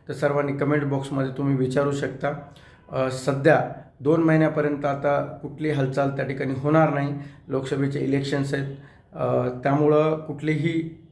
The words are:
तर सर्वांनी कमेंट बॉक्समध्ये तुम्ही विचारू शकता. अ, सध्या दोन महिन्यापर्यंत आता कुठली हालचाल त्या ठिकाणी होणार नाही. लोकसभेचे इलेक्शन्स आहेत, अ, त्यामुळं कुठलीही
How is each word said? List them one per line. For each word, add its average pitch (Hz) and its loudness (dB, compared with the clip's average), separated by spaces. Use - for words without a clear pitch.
तर 147 -6
सर्वांनी 143 0
कमेंट 143 0
बॉक्समध्ये 135 -2
तुम्ही 139 2
विचारू 139 2
शकता. 139 -4
अ, 131 0
सध्या 135 2
दोन 156 4
महिन्यापर्यंत 151 2
आता 139 -2
कुठली 151 -4
हालचाल 139 0
त्या 135 -4
ठिकाणी 135 -4
होणार 147 4
नाही. 143 -2
लोकसभेचे 139 -2
इलेक्शन्स 139 0
आहेत, 139 -4
अ, 127 0
त्यामुळं 151 4
कुठलीही 156 -4